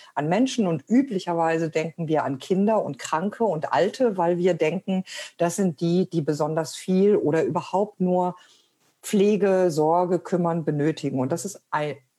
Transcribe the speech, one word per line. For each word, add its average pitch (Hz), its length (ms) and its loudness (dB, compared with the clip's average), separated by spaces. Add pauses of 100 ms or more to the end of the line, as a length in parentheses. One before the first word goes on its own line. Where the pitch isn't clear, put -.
(160)
an 147 120 -2
Menschen 220 400 0
und 165 220 -2
üblicherweise 170 800 0
denken 160 400 -4
wir 147 160 2
an 135 140 -4
Kinder 202 440 2
und 143 160 -8
Kranke 202 460 -2
und 160 260 -4
Alte, 190 460 0
weil 175 200 2
wir 175 160 2
denken, 185 520 -2 (320)
das 170 180 0
sind 185 240 0
die, 170 300 2
die 165 120 -2
besonders 156 540 -2
viel 190 400 2
oder 151 280 2
überhaupt 180 580 -2
nur 180 340 0 (680)
Pflege, 190 640 2
Sorge, 170 500 2
Kümmern 170 440 -2
benötigen. 147 560 -2
Und 131 120 -2
das 170 120 -4
ist - 180 -12 (100)
ein, 151 240 -4 (240)